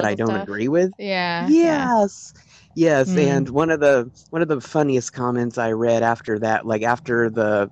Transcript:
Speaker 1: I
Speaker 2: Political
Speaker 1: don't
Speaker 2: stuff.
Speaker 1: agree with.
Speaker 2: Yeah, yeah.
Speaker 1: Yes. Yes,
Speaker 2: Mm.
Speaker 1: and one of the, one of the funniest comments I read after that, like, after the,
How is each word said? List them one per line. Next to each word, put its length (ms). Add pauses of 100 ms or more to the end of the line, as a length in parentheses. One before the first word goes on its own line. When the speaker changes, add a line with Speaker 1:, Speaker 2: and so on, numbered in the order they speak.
Speaker 1:
I 80
Speaker 2:
Political 120
Speaker 1:
don't 100
Speaker 2:
stuff. 80
Speaker 1:
agree 240
with. 300
Speaker 2:
Yeah, 500
yeah. 520
Speaker 1:
Yes. 320 (420)
Yes, 360
Speaker 2:
Mm. 180
Speaker 1:
and 220
one 200
of 100
the, 280 (220)
one 100
of 80
the 140
funniest 500
comments 460
I 140
read 320
after 340
that, 260
like, 180
after 460
the, 440